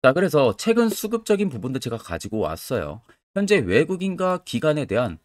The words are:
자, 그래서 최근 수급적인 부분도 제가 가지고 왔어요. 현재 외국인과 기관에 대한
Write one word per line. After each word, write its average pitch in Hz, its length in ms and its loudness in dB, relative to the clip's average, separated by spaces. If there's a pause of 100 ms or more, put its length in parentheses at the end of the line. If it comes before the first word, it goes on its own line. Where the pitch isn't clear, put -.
자, 131 100 6
그래서 151 420 4
최근 226 340 2
수급적인 208 600 -2
부분도 127 300 -6
제가 117 180 -6
가지고 104 420 -6
왔어요. 80 640 -4 (320)
현재 196 240 2
외국인과 175 880 0
기관에 151 420 0
대한 98 400 -2